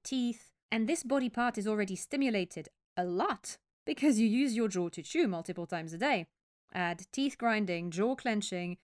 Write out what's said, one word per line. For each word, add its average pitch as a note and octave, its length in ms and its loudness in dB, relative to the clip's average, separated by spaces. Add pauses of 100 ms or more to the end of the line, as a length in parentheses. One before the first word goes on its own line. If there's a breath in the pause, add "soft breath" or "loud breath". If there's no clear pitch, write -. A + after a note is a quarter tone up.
teeth, A#3+ 480 -4 (200)
and A3 160 0
this E4 160 0
body C4 260 0
part A#3+ 280 0
is G#3 100 -2
already G#3 280 0
stimulated G#3+ 760 -2 (260)
a F3+ 80 2
lot F#3+ 540 -2 (260)
because C4 360 4
you A3+ 80 6
use A#3+ 280 2
your A3+ 120 2
jaw F3+ 220 -2
to E3+ 120 -10
chew D#4 260 2
multiple F3 380 -4
times D#3+ 260 -6
a E3 60 -10
day. G#3+ 300 0 (460)
Add F3 380 -4
teeth C4+ 260 -2
grinding, F3+ 540 0
jaw G#3+ 240 0
clenching, F#3+ 680 -2